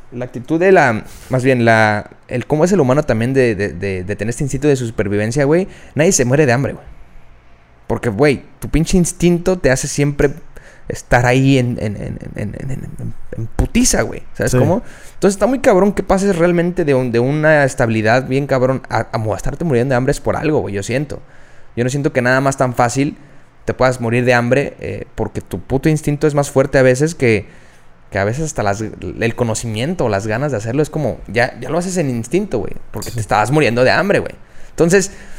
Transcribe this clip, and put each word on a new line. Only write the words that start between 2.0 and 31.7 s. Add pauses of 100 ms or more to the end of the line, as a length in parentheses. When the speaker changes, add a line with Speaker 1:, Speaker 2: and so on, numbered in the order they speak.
Speaker 1:
el
cómo
es
el
humano
también
de,
de,
de,
de
tener
este
instinto
de
supervivencia,
güey. (280)
Nadie
se
muere
de
hambre,
güey. (1040)
Porque,
güey, (160)
tu
pinche
instinto
te
hace
siempre (560)
estar
ahí
en,
en,
en, (160)
en,
en,
en,
en, (240)
en
putiza,
güey. (100)
¿Sabes
Speaker 2:
Sí.
Speaker 1:
cómo? (320)
Entonces,
está
muy
cabrón
que
pases
realmente
de
un,
de
una
estabilidad
bien
cabrón
a,
a
mo-,
a
estarte
muriendo
de
hambre
es
por
algo,
güey,
yo
siento. (560)
Yo
no
siento
que
nada
más
tan
fácil (480)
te
puedas
morir
de
hambre,
eh, (100)
porque
tu
puto
instinto
es
más
fuerte
a
veces
que, (640)
que
a
veces
hasta
las,
el
conocimiento
o
las
ganas
de
hacerlo
es
como,
ya,
ya
lo